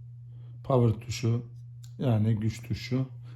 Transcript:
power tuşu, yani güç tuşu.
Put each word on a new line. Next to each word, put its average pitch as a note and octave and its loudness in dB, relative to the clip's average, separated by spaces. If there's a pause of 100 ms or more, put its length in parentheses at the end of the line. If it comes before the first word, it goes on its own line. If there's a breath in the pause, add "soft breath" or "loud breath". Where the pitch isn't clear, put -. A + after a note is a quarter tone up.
(640 loud breath)
power A#2+ 6
tuşu, A#2 0 (560)
yani A2+ 4
güç A2 -2
tuşu. C3 -2 (280 loud breath)